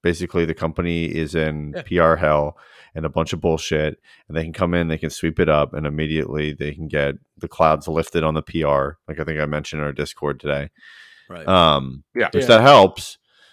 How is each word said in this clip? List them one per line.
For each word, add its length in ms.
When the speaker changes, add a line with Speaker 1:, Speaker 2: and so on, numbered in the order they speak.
Speaker 1:
Basically, 420
the 100
company 520
is 280
in 420
Speaker 2:
Yeah. 80
Speaker 1:
P 140
R 180
hell 400
and 100
a 40
bunch 240
of 80
bullshit, 600
and 80
they 80
can 80
come 220
in, 140
they 100
can 120
sweep 280
it 100
up, 260
and 120
immediately 680
they 200
can 160
get 280
the 120
clouds 400
lifted 360
on 100
the 80
P 220
R, 420
like 140
I 40
think 160
I 60
mentioned 340
in 60
our 60
Discord 480
today. 300
Speaker 2:
Right. 180
Speaker 1:
Um, 580
Speaker 3:
Yeah. 180
Speaker 1:
which 100
Speaker 4:
Yeah. 60
Speaker 1:
that 140
helps. 560